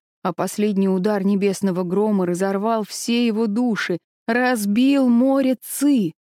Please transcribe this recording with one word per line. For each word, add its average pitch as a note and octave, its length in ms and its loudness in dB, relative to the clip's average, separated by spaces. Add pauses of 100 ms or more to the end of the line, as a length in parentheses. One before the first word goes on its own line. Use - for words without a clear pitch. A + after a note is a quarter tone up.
(240)
А F#3+ 80 -2
последний G3 560 -2
удар F#3+ 380 0
небесного G3 580 0
грома G3 420 0
разорвал G3 600 -2
все A#3+ 420 -2
его A3+ 180 0
души, G#3 520 -2 (280)
разбил B3 840 2
море C4 520 2
Ци. B3+ 520 0 (260)